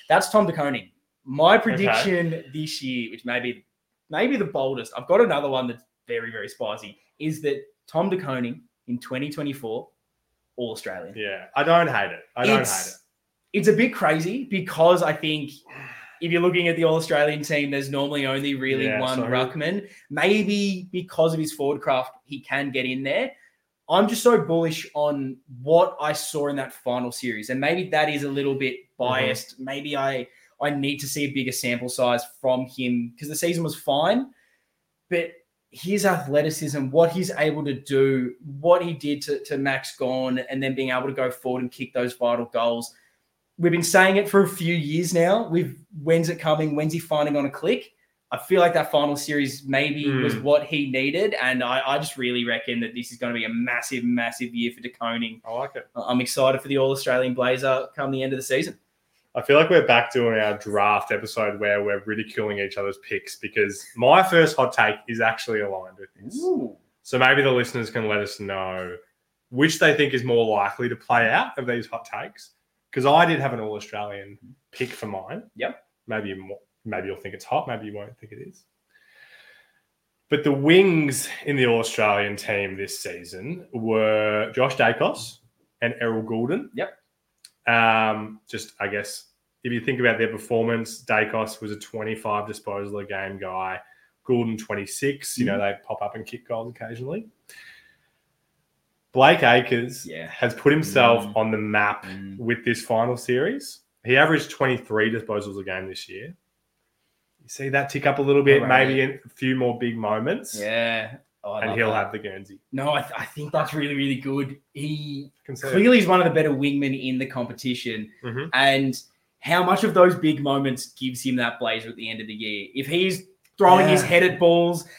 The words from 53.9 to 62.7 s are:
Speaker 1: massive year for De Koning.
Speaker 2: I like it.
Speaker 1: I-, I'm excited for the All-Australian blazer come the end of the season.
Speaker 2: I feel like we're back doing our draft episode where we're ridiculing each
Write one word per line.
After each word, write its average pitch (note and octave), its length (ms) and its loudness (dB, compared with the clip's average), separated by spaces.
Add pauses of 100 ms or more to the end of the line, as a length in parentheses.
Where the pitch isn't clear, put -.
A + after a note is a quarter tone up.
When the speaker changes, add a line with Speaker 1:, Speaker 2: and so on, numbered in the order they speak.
Speaker 1:
massive A#2+ 500 -4
year A#2+ 180 -2
for - 80 -20
De A#2+ 80 -12
Koning. A#2 560 -6
Speaker 2:
I A2+ 80 -12
like C3 240 -8
it. - 200 -14
Speaker 1:
I-, A#2 100 -8
I'm B2 140 0
excited C3+ 400 0
for C#3+ 80 -12
the C#3 100 -2
All-Australian C3 560 0
blazer C3 640 0
come C3+ 160 -4
the C3 100 -2
end C3+ 100 -4
of C3 60 -2
the - 60 -8
season. - 340 -2 (560)
Speaker 2:
I B2 80 -2
feel C#3+ 160 6
like D#3+ 120 6
we're E3+ 160 6
back A#2+ 260 4
doing A#2 280 2
our G#2 180 0
draft G2+ 540 2
episode G#2 480 -2
where G#2 240 2
we're G2+ 200 -2
ridiculing G#2+ 560 -4
each G2 160 -6